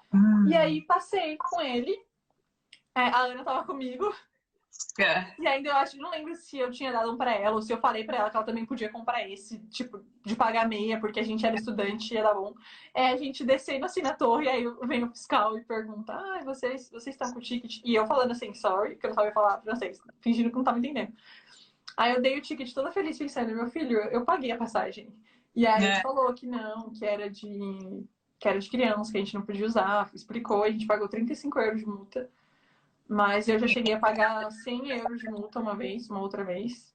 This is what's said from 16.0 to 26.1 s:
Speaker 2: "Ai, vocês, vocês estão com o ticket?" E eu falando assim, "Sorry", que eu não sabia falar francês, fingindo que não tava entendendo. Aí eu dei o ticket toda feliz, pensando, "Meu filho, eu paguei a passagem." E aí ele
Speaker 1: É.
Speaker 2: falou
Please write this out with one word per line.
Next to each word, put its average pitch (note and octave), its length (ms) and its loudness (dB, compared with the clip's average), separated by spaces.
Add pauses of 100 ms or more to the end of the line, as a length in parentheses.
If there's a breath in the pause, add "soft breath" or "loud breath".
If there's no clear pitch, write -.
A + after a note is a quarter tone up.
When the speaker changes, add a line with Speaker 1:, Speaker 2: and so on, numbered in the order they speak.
Speaker 2:
"Ai, F#4+ 320 -8
vocês, C4 460 -6
vocês A#3+ 240 -12
estão B3 180 -6
com B3 60 -12
o A#3 40 -14
ticket?" - 420 -8
E A#3 100 2
eu A3 120 4
falando B3 260 2
assim, A#3+ 220 -8
"Sorry", G3 420 0
que - 100 -6
eu G#3+ 40 0
não G#3+ 40 -6
sabia G#3+ 180 2
falar G#3 300 4
francês, A3 380 -4 (200)
fingindo A#3 300 2
que B3 60 -6
não B3+ 80 0
tava A#3+ 160 4
entendendo. C4 320 -4 (840 loud breath)
Aí A#3+ 180 4
eu B3+ 60 2
dei C4 180 4
o C#4+ 40 -8
ticket C4 320 -8
toda C#4 180 -2
feliz, D#4 260 -2
pensando, A#3+ 360 -2
"Meu A#3 140 -2
filho, B3 300 0 (120)
eu A#3+ 140 0
paguei C4+ 260 0
a A3+ 60 -2
passagem." G#3 580 -4 (400 soft breath)
E A#3 120 6
aí G#3+ 180 6
ele G3 100 6
Speaker 1:
É. F#3+ 80 2
Speaker 2:
falou B3+ 320 2